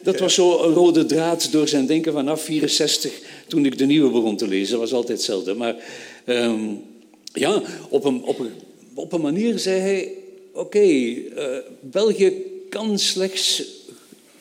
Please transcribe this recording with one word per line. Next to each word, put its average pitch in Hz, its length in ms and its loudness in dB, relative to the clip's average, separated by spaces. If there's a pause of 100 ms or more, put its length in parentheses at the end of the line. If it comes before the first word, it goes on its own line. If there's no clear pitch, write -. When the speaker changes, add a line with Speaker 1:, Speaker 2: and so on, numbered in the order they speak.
Speaker 1:
Dat 190 100 2
Speaker 2:
Ja. 151 80 -4
Speaker 1:
was 180 120 2
zo 175 300 4
een 165 100 4
rode 165 320 6
draad 165 460 0
door 151 160 2
zijn 143 180 2
denken 160 280 0
vanaf 151 300 -2
vierenzestig, 147 680 0 (360)
toen 151 180 2
ik 123 120 0
de 135 80 2
Nieuwe 143 260 4
begon 113 260 0
te 113 100 -4
lezen. 95 240 -2
Dat 120 80 0
was 113 140 -4
altijd 120 240 -2
hetzelfde. 95 360 -4
Maar, 117 220 -4 (500)
ehm, 120 340 0 (760)
ja, 180 280 0 (280)
op 143 160 0
een, 127 180 0
op 123 160 -2
een, 117 120 -6 (420)
op 160 200 -8
een 170 80 -2
manier 190 380 0
zei 190 200 0
hij, 190 320 -2 (420)
"Oké, 170 260 -2 (560)
eh, 139 220 -6 (220)
België 190 540 2 (360)
kan 208 300 -4
slechts - 640 -2 (760)